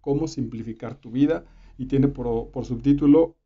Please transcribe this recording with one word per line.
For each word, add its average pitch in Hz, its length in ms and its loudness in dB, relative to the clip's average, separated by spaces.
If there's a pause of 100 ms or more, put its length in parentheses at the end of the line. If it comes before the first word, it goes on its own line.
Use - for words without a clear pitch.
Cómo 147 260 -2
simplificar 113 680 -10
tu - 160 -20
vida, 147 340 0 (320)
y 123 80 -8
tiene 135 240 2
por, 120 400 -6
por 127 160 -10
subtítulo 143 800 4